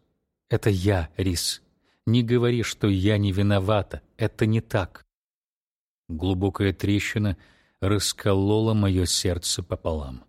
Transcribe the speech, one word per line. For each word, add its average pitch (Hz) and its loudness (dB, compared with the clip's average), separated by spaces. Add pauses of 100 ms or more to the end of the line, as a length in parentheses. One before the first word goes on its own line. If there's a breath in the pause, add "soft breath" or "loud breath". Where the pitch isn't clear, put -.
(500)
«Это 117 0
я, 92 0
Рис. - -4 (440)
Не 120 2
говори, 120 2
что - -2
я 101 2
не 101 2
виновата. 101 0 (160)
Это - -2
не 110 2
так». - -4 (1040)
Глубокая 92 0
трещина 101 -2 (420 soft breath)
расколола 101 0
моё 98 2
сердце - -2
пополам. 76 -8